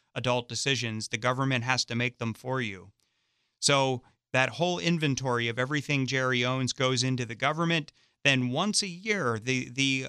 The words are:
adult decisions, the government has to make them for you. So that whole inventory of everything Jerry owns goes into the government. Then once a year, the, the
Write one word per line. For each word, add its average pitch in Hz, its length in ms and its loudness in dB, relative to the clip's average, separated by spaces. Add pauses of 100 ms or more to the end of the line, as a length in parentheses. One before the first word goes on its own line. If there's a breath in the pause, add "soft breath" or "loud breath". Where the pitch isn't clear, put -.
(140)
adult 123 340 0
decisions, 117 600 -2
the - 100 -4
government 127 460 0
has 123 220 0
to 120 100 -6
make 120 240 -2
them 113 140 -4
for 131 280 -4
you. 98 300 -8 (680)
So 135 440 2 (300 soft breath)
that 131 160 4
whole 175 280 0
inventory 135 720 0
of 117 100 -4
everything 135 480 0
Jerry 127 400 0
owns 127 280 0
goes 131 280 2
into 127 240 0
the 113 80 -10
government. 156 580 0 (320 soft breath)
Then 131 260 4
once 180 340 0
a 208 40 -4
year, 175 540 -2
the, 127 280 -2
the 131 400 0